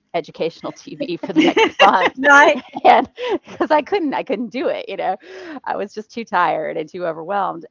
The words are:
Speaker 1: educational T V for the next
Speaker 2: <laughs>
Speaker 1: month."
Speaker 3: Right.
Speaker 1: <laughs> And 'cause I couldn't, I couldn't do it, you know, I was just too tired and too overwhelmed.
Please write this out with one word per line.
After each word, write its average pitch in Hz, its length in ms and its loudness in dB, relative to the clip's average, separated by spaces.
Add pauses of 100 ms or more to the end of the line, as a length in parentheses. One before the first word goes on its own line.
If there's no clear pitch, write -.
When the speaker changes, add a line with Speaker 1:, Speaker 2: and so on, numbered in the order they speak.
(140)
Speaker 1:
educational 156 580 -8
T - 240 -18
V 285 200 -8
for 233 160 -10
the 311 100 2
next - 380 2
Speaker 2:
<laughs> - 0 -
Speaker 1:
month." - 380 4
Speaker 3:
Right. 285 420 6 (120)
Speaker 1:
<laughs> - 120 -6
And 240 240 6 (480)
'cause 339 140 -4
I 302 120 2
couldn't, 320 320 -4
I 147 100 -4
couldn't 220 260 -6
do 254 180 -6
it, 123 200 -6
you 196 80 -10
know, 180 200 -4 (480)
I - 120 -6
was 196 180 -8
just - 180 -16
too 226 120 -12
tired 160 520 -2
and 156 120 -8
too 175 180 -10
overwhelmed. 165 640 -6